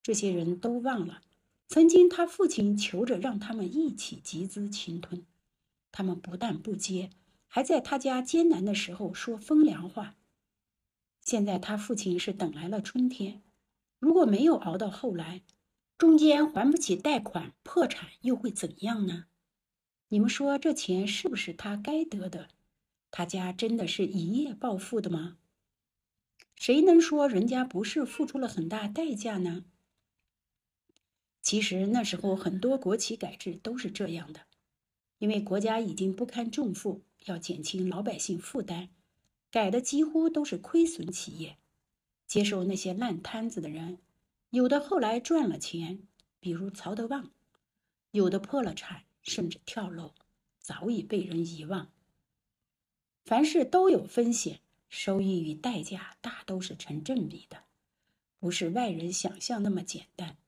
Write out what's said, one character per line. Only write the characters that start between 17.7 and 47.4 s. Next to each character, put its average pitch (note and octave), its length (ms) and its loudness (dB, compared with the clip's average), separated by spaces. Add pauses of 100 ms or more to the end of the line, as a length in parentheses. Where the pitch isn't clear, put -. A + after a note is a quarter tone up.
产 - 240 -8 (120)
又 B3 140 2
会 A#3+ 140 -4
怎 F3+ 340 -8
样 G#3+ 220 0
呢？ E3+ 200 -6 (840)
你 G#3 100 4
们 A3 80 6
说 C#4 300 0
这 D4+ 160 2
钱 G3 340 -2
是 G#3 220 -4
不 B3 60 -4
是 F3 180 -6
他 G#3 240 -6
该 D4+ 260 -2
得 G3 240 -6
的？ D#3+ 220 -12 (600)
他 F3 120 -6
家 F3+ 300 -4
真 A3+ 240 -2
的 F#3+ 80 -2
是 F#3 220 -2
一 F3+ 240 -2
夜 C4 240 -2
暴 A3+ 200 -4
富 G#3+ 240 -4
的 F3 120 -4
吗？ E3 260 -6 (1160)
谁 C4+ 260 4
能 E4+ 180 10
说 D4 300 4
人 G#3 160 2
家 B3+ 180 0
不 G#3+ 200 -4
是 C4 200 -2
付 C#4+ 220 -4
出 - 140 -8
了 B3 80 -4
很 E3 200 -6
大 G#3+ 200 -6
代 D4+ 260 -4
价 G#3 240 -4
呢？ F3 260 -4 (1800)
其 G#3+ 180 0
实 G3 260 -2
那 A#3 160 0
时 F#3+ 120 -4
候 F#3+ 200 0
很 F#3 240 -4
多 C4 180 2
国 G#3 180 -2
企 A3 200 -4
改 - 200 -10
制 F3+ 200 -10
都 A#3+ 220 -10
是 A#3 120 -8
这 F#3 200 -6
样 E3 240 -10
的， - 80 -20 (800)
因 G#3 100 0
为 G#3 100 0
国 G3+ 200 -2
家 A3 200 0
已 G3 140 -2
经 F#3+ 220 -2
不 A#3+ 100 -2
堪 A#3 240 -6
重 A#3 240 -2
负， - 280 -6 (240)
要 F3 120 -6
减 D3+ 260 -8
轻 F#3 260 -2
老 F#3 140 -4
百 G#3+ 120 -4
姓 - 220 -6
负 A3+ 240 -8
担， F3+ 280 -8 (600)
改 G#3 220 2
的 B3 100 0
几 C#4+ 220 0
乎 D#4+ 260 2
都 D4 160 0
是 - 100 -6
亏 E4 300 4
损 F#3+ 260 -6
企 - 280 -10
业。 D3+ 180 -10 (680)
接 G#3 160 2
受 G3 220 0
那 F#3+ 100 0
些 F#3 180 -6
烂 G3 260 -4
摊 A3+ 300 -6
子 G3 100 -6
的 D3+ 100 -8
人， E3 280 -10 (540)
有 B3 180 4
的 C#4+ 100 4
后 D#4+ 200 0
来 A3+ 200 0
赚 C#4+ 300 2
了 D3 80 -4
钱， E3+ 460 -8 (360)
比 F3+ 120 -6
如 F#3 180 -6
曹 F#3+ 240 -8
德 A3+ 140 -4
旺； C4+ 240 -6 (800)